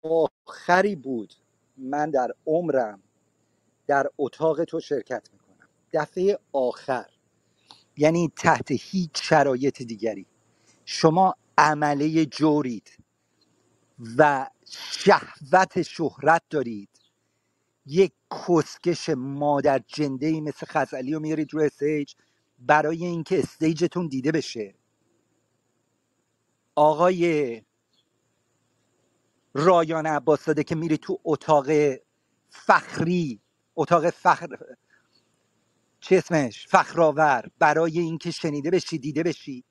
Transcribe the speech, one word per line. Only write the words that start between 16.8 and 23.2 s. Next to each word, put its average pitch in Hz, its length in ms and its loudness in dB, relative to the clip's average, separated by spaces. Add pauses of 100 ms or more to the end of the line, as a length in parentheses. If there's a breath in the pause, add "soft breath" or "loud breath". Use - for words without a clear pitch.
یک 165 260 2 (360)
کسکش 170 680 -2
مادر 139 680 0
جنده‌ای 151 540 -4
مثل 151 260 -10
خزعلی 135 460 -4
رو 156 80 -4
میارید 156 340 -6
رو 156 60 -2
استیج 147 540 -2 (440)
برای 151 460 2
اینکه 170 340 -2